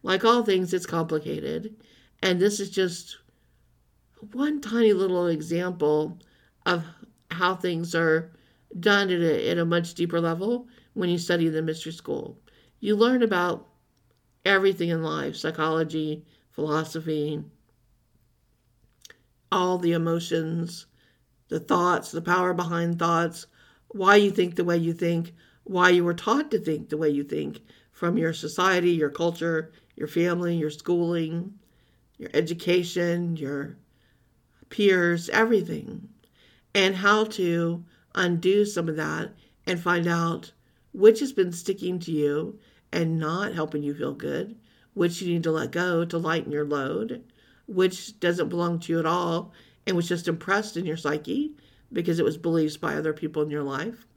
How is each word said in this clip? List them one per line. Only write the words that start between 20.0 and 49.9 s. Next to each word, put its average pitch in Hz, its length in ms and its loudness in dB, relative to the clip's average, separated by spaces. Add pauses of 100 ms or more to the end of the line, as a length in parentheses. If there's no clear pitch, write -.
the 160 120 -4
thoughts, 175 500 0
the 165 120 -6
power 180 320 0
behind 170 440 -2
thoughts, 170 480 0 (420)
why 196 280 4
you 202 140 6
think 175 240 0
the 180 100 0
way 170 120 2
you 165 160 2
think, 170 400 -2 (320)
why 180 260 4
you 175 140 6
were 170 100 0
taught 262 360 0
to 214 80 0
think 160 300 -4
the 151 80 -4
way 156 120 2
you 143 160 0
think 151 360 -6 (320)
from 175 240 -2
your 165 160 0
society, 180 580 2
your 151 200 2
culture, 165 640 -2 (240)
your 151 120 -6
family, 175 480 0
your 156 140 0
schooling, 170 840 -2 (640)
your - 160 -12
education, 175 1040 0
your 143 400 -6 (920)
peers, 175 600 4
everything, - 800 0 (640)
and 190 220 4
how 202 280 4
to 170 600 -2 (300)
undo 180 500 4
some 175 240 -2
of 156 80 -4
that 156 360 -6 (340)
and 175 140 -2
find 175 260 0
out 170 460 -2 (400)
which 220 280 8
has 269 120 -4
been 180 200 0
sticking 180 480 -4
to 170 100 -10
you 151 480 -2 (340)
and 165 260 0
not 170 360 -2
helping 156 280 -4
you 143 120 -4
feel 143 200 -4
good, 143 420 -6 (380)
which 175 280 -2
you 175 100 -2
need 170 100 0
to 160 100 0
let 156 180 -2
go 170 340 0
to 170 140 -4
lighten 165 320 -2
your 147 140 -2
load, 147 580 -4 (440)
which 185 520 -2
doesn't 170 300 0
belong 170 320 -2
to 170 120 -4
you 165 60 2
at 160 80 0
all 175 460 -2 (340)
and 185 100 0